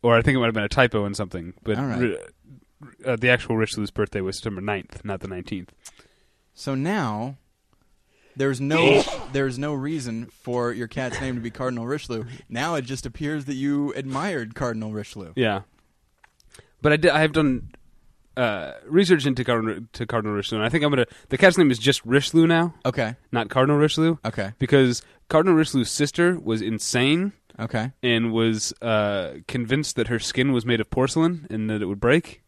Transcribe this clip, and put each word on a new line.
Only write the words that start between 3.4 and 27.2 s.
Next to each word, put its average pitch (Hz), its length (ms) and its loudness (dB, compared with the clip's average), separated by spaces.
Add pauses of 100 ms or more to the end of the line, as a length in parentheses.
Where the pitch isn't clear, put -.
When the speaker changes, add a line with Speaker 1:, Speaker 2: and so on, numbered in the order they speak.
Speaker 1:
Richelieu's 107 340 -2
birthday 104 300 -2
was 92 160 -4
September 98 240 -8
ninth, 101 420 -8
not 98 180 -8
the 95 60 -10
nineteenth. 92 460 -10 (800)
Speaker 2:
So 139 220 -6
now, 135 640 -4 (1000)
there's 135 260 0
no, 143 400 6 (160)
<laughs> - 160 -12
there's 135 240 -2
no 147 160 -4
reason 131 540 -6
for 120 440 -4
your 117 160 -6
cat's 127 320 -6
name 131 160 -6
to 117 60 -6
be 117 80 -8
Cardinal 120 380 -6
Richelieu. 123 380 -6 (220)
Now 151 280 -4
it 139 80 -2
just 131 240 -10
appears 147 380 -6
that 139 100 -6
you 143 380 0
admired 135 600 -6
Cardinal 110 380 -4
Richelieu. 101 440 -10
Speaker 1:
Yeah. 107 260 0 (1200)
But 147 100 4
I 151 60 4
did, 160 140 4
I 156 100 2
have 156 100 2
done, 147 400 0 (640)
uh, 101 380 -2 (120)
research 160 400 4
into 127 200 0
Cardinal, 110 480 -2
to 123 120 -8
Cardinal 107 300 -2
Richelieu, 104 240 -4
and 107 60 0
I 117 40 0
think 151 140 0
I'm 147 60 2
gonna, 131 160 4 (240)
the 135 80 -2
cat's 185 200 6
name 156 140 6
is 113 80 0
just 127 260 0
Richelieu 143 400 4
now. 165 280 2 (120)
Speaker 2:
Okay. 123 300 -2 (160)
Speaker 1:
Not 113 180 -2
Cardinal 139 300 4
Richelieu. 160 460 2
Speaker 2:
Okay. 107 340 -4
Speaker 1:
Because 131 420 4 (280)
Cardinal 170 260 6
Richelieu's 143 340 2
sister 170 480 0
was 113 240 -2
insane. 131 720 0 (260)